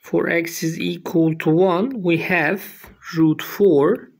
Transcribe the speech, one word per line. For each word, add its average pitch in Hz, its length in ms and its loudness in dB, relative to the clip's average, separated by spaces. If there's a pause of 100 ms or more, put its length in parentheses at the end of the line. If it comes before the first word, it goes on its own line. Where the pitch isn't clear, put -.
For - 280 -2
x 170 340 -4
is 165 160 -4
equal 170 580 0
to 160 140 -2
one, 190 520 0
we 170 160 0
have 170 440 -2 (540)
root 156 260 2
four 180 760 2